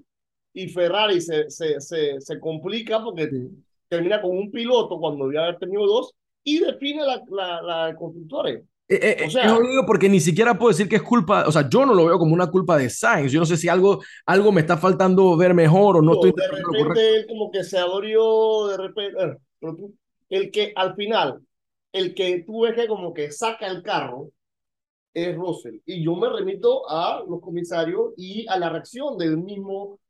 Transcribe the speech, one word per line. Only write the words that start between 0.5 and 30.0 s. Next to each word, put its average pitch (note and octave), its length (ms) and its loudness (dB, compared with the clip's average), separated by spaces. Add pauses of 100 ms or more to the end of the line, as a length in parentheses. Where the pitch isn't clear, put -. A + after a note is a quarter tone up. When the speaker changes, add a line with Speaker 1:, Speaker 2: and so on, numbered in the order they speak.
Speaker 1:
y F#3 120 -10
Ferrari F3+ 520 0
se, D#3 300 -4
se, D3+ 300 -4
se, D3 400 -4
se C#3 200 -12
complica G#3+ 640 -6
porque E3 260 -6
Speaker 2:
Sí. B2+ 360 -10 (240)
Speaker 1:
termina F3+ 340 -2
con F3+ 160 -4
un G3+ 140 -8
piloto A#3 480 -2
cuando D3 260 -4
debía D3 180 -2
haber E3+ 140 -4
tenido G3 280 -4
dos, A#3 280 0 (300)
y D4+ 160 0
define C#4+ 440 -4
la, B3 260 -4
la, F3+ 320 -8
la E3 260 -4
de D#3+ 80 -10
constructores. E3 680 -10 (240)
Speaker 2:
Eh, F#3+ 160 0
eh, G3 200 2
Speaker 1:
O - 40 -2
Speaker 2:
eh, D3+ 40 -6
Speaker 1:
sea A#3+ 160 2
Speaker 2:
es G#3+ 60 6
jodido B3 340 2
porque G3 220 4
ni G3 120 6
siquiera F#3+ 380 2
puedo A#3 120 4
decir F3+ 180 2
que A3 80 2
es G3 60 2
culpa, G3+ 460 2
o D3+ 40 2
sea, D3 160 2
yo B3+ 180 4
no A#3+ 80 6
lo E3+ 120 8
veo E3+ 120 4
como D#3+ 160 4
una F3+ 140 2
culpa F3 300 2
de B2 120 0
Sainz. D3+ 420 0
Yo D#3 80 4
no E3+ 60 2
sé E3+ 100 0
si E3+ 120 -2
algo, F#3 340 4 (240)
algo G3 260 4
me E3+ 80 4
está E3 160 2
faltando F#3 600 4
ver F3+ 180 6
mejor F3+ 420 6
o D#3 60 6
no D#3+ 100 6
Speaker 1:
No, - 20 8
Speaker 2:
estoy F#3 160 6
Speaker 1:
de - 120 4
Speaker 2:
interpretando - 260 -4
lo E3 160 0
Speaker 1:
repente F#3 160 0
Speaker 2:
correcto. A3 200 4
Speaker 1:
él G#3+ 80 -10
como G#3+ 220 -8
que F#3+ 140 -4
se F#3+ 140 -4
abrió, A3 920 2
de G3 80 -4
repente, F#3+ 480 -6
eh, C3+ 120 -6 (220)
pero D#3+ 180 -10
tú, G3+ 180 -18 (340)
el F#3+ 220 -4
que G#3 260 -4
al F#3 180 -4
final, G3+ 460 -4 (520)
el F#3 220 -4
que F3+ 320 -4
tú A3+ 160 -4
ves A3+ 120 0
que A#3 120 -2
como F#3+ 280 -8
que D3 180 -8
saca A3+ 340 -8
el F#3 160 -10
carro C#3+ 480 -8 (840)
es E3+ 240 -6
Russell. D#3+ 400 -10 (100)
Y F3 180 -8
yo E3 120 -2
me A#3+ 120 -2
remito G3+ 640 -4
a E3+ 380 -4
los E3+ 120 -10
comisarios F3 760 -6
y G3 320 -12
a F#3 100 -2
la E3+ 100 -4
reacción A#3 480 -10
del D#3+ 220 -2
mismo, G3 600 -12 (120)